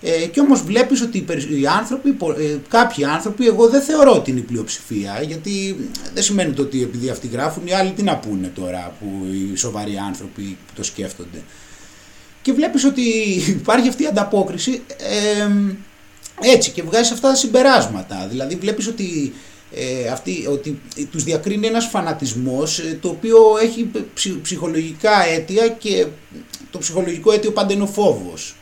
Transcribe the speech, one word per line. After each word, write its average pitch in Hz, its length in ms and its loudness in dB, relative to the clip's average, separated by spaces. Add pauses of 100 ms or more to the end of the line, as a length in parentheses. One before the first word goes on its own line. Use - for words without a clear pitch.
Ε, 165 240 0
και 170 140 0
όμως 277 220 6
βλέπεις 247 400 2
ότι 226 160 -4
οι - 20 -2
περι-, 147 400 -2
οι 135 60 2
άνθρωποι, 226 460 0
πο-, 165 260 -2
ε, 151 200 -2 (100)
κάποιοι - 360 2
άνθρωποι, 202 420 0
εγώ 226 220 8
δεν 277 140 6
θεωρώ 285 320 8
ότι - 160 0
είναι 127 100 0
η - 20 -8
πλειοψηφία, 110 840 -6
γιατί 196 500 -4 (380)
δεν 196 80 0
σημαίνει 180 300 0
το 139 100 -2
ότι 131 200 -2
επειδή 120 260 -4
αυτοί 123 180 -8
γράφουν, 156 400 -6
οι 175 60 -2
άλλοι 190 180 2
τι 202 120 -6
να 175 140 0
πούνε 95 380 -6
τώρα, 90 460 -8
που 104 60 -12 (260)
οι 95 240 -4
σοβαροί 104 500 -6
άνθρωποι 98 360 -12
που 98 320 -14
το 98 80 -12
σκέφτονται. 90 600 -12 (1000)
Και 269 100 0
βλέπεις 269 320 2
ότι 269 180 2 (440)
υπάρχει 214 420 2
αυτή - 140 -2
η 311 40 2
ανταπόκριση, 233 760 -2 (580)
εμ, 202 300 2 (720)
έτσι, 247 300 6
και 175 120 -8
βγάζεις 226 300 2
αυτά 269 160 2
τα 262 60 4
συμπεράσματα. 196 960 2
Δηλαδή 131 240 -6
βλέπεις 202 320 -4
ότι, 170 460 -4 (420)
ε, 127 340 -6
αυτή, 160 420 -6
ότι 143 300 -4 (300)
τους 156 140 -6
διακρίνει 196 420 -2
ένας 226 200 0
φανατισμός, 143 920 -4
ε, 160 220 -6
το 180 80 -4
οποίο 226 300 4 (240)
έχει 233 280 -2 (240)
ψ-, 185 280 -4
ψυχολογικά 165 840 0
αίτια 165 420 0
και 196 380 0 (640)
το 180 80 -12
ψυχολογικό 170 540 0
αίτιο 214 180 2
πάντα 202 220 0
είναι 202 100 0
ο 202 40 0
φόβος. 104 760 0